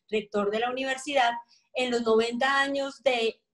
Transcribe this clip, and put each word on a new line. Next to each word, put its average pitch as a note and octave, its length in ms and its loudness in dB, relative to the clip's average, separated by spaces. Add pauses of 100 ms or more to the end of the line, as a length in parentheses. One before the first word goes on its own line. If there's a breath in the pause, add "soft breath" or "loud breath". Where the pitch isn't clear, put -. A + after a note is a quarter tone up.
rector G#3 440 -2
de A3 80 -2
la A#3+ 100 -2
universidad, C4 640 0 (420 soft breath)
en B3+ 160 -2
los A#3+ 120 0
noventa A#3+ 580 2
años C#4 420 -4
de A#3 400 0 (120)